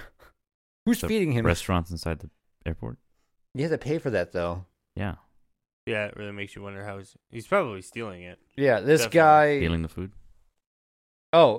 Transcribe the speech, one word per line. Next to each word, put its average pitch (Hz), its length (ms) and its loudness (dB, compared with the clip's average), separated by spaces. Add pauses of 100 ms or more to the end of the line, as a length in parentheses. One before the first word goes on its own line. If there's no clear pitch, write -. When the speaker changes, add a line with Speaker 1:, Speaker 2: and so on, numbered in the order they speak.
(400)
Speaker 1:
<laughs> - 460 -20
Who's 233 160 0
Speaker 2:
The - 60 -4
Speaker 1:
feeding 196 240 0
him? 117 140 0
Speaker 2:
restaurants 85 460 0
inside 82 280 -6
the - 100 -16 (360)
airport? - 320 -8 (560)
Speaker 1:
You 127 100 -6
have 165 80 -2
to 156 60 0
pay 151 200 -4
for 147 120 -4
that, 90 240 -2
though. 87 320 -4 (300)
Speaker 2:
Yeah. 98 200 -6 (720)
Speaker 3:
Yeah, 107 220 -4
it - 100 -16
really 104 160 -12
makes 101 220 -12
you 101 60 -16
wonder 98 220 -14
how 101 140 -12
he's, 98 180 -20 (140)
he's 117 180 -14
probably 127 340 -2
stealing 98 420 -12
it. 90 160 -20 (180)
Speaker 1:
Yeah, 131 240 4
this 143 200 4
Speaker 3:
Definitely. 113 160 0
Speaker 1:
guy 151 420 6
Speaker 2:
Stealing 82 240 0
the 78 60 -6
food? 95 220 -12 (1200)
Speaker 1:
Oh, 147 260 8